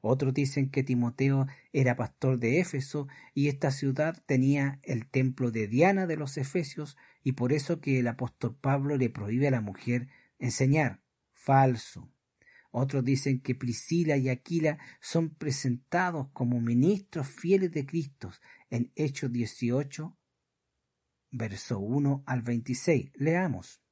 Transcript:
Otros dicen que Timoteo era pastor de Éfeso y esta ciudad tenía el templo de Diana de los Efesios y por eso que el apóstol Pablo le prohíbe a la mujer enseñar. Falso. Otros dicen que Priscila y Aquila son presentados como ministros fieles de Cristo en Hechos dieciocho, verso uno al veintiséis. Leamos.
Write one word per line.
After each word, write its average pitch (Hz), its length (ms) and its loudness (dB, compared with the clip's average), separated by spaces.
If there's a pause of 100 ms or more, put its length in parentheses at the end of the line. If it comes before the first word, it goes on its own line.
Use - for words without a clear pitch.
Otros 131 320 0
dicen 139 380 0
que 139 100 0
Timoteo 135 640 2 (260)
era 127 240 4
pastor 127 440 -2
de 123 200 2
Éfeso 143 480 -4 (280)
y 143 140 2
esta 139 200 0
ciudad 139 560 -2
tenía 139 560 2
el 117 260 -6
templo 131 440 0
de 110 160 -2
Diana 180 400 4
de 160 100 -2
los 143 200 -6
Efesios 147 600 -4 (260)
y 131 100 0
por 127 200 0
eso 165 260 0
que 135 200 0
el 123 80 2
apóstol 120 520 -4
Pablo 139 380 0
le 123 140 2
prohíbe 117 360 0
a 135 40 4
la 120 100 2
mujer 120 460 -4 (320)
enseñar. 131 640 2 (300)
Falso. - 760 2 (600)
Otros 135 320 -2
dicen 135 380 0
que 127 120 -4
Priscila 143 640 0
y 131 120 2
Aquila 156 500 0 (220)
son 165 340 0
presentados 147 1000 -2
como 123 280 -2
ministros 139 680 2
fieles 185 440 0
de 147 140 -4
Cristo 139 460 -6 (380)
en 117 260 -2
Hechos 139 360 -2
dieciocho, 123 840 -4 (1120)
verso 110 500 -6
uno 139 460 0
al 127 160 -2
veintiséis. 120 720 -2
Leamos. 160 800 -2